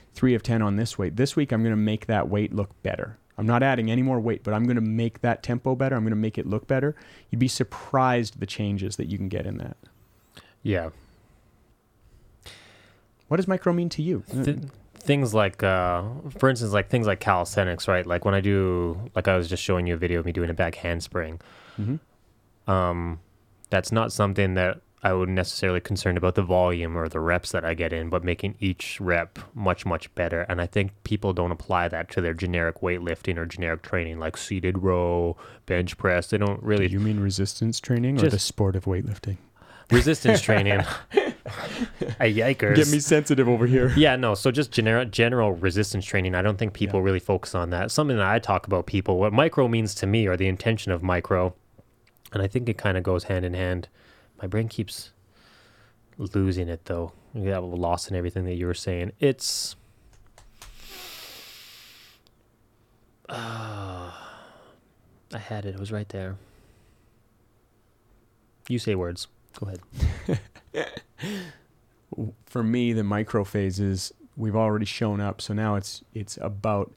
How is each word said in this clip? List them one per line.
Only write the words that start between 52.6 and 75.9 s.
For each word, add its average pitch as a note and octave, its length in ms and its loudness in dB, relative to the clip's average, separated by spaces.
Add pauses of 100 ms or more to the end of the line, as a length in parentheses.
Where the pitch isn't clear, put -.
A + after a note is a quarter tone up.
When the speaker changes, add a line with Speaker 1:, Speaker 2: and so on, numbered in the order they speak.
Speaker 2:
it G#2+ 80 -2
kinda F#2 240 0
goes F2+ 220 0
hand F#2 200 -2
in F2 80 -4
hand. F2+ 360 -2 (520)
My G2 80 -6
brain A2 200 -2
keeps - 440 -8 (1080)
losing F#2+ 500 0
it, E2+ 180 -8
though. E2+ 260 -4 (240)
I A2 40 -4
got F#2+ 220 -2
lost F2 480 -2
in F#2+ 60 -2
everything F2 300 -2
that F2+ 80 -2
you F2 120 -2
were F2 80 0
saying. F2+ 460 -4
It's, - 560 0 (3500)
uh, G#2 800 -10 (1200)
I A#2+ 60 -10
had G#2 280 -8
it. F#2+ 80 -6
It F#2+ 60 -10
was G2+ 120 -8
right G#2 160 -6
there. F#2+ 280 -8 (2250)
You B2 100 0
say G#2+ 160 -2
words. F2 340 -6 (300)
Go G#2 100 -8
ahead. - 720 -4 (340)
Speaker 1:
<laughs> - 160 -6 (1600)
For A#2+ 160 -4
me, A#2+ 300 2
the A2 120 0
micro G#2 400 0
phases, G2 680 -2 (240)
we've A2 200 -2
already G#2+ 300 2
shown G#2 340 -2
up. G2+ 200 -4
So - 140 -6
now G#2+ 220 0
it's, - 260 -8 (100)